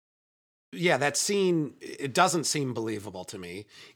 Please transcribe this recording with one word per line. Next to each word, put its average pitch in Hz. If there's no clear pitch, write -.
yeah, 170
that 143
scene, 180
it -
doesn't 175
seem 135
believable 104
to 104
me. 92